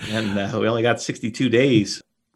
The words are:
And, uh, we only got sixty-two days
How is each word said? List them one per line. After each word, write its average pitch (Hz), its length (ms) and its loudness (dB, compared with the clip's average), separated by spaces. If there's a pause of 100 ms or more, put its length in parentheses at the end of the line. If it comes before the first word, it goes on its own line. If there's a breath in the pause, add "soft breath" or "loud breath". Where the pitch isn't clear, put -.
And, 107 280 -2
uh, 101 220 -4
we 107 80 0
only 113 160 0
got 120 180 2
sixty-two - 480 -4
days 117 520 2 (340)